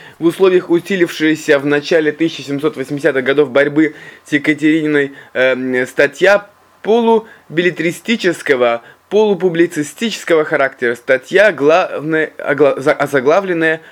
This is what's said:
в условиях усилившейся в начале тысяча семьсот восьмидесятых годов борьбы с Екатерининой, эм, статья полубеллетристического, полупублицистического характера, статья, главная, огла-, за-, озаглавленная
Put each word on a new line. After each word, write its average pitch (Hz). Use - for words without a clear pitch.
в 160
условиях 180
усилившейся 160
в 135
начале 147
тысяча 160
семьсот 143
восьмидесятых 135
годов 139
борьбы 147
с -
Екатерининой, 147
эм, 127
статья 180
полубеллетристического, 175
полупублицистического 175
характера, 135
статья, 175
главная, 156
огла-, 143
за-, 139
озаглавленная 160